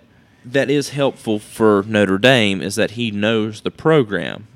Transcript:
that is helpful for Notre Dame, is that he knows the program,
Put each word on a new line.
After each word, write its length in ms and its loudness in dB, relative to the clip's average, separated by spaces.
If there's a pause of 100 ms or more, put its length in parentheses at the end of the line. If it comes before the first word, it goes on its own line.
(440)
that 260 -2
is 200 -2
helpful 500 -2
for 460 2
Notre 320 2
Dame, 440 4
is 140 -6
that 160 0
he 180 -6
knows 520 -2
the 80 -6
program, 840 -2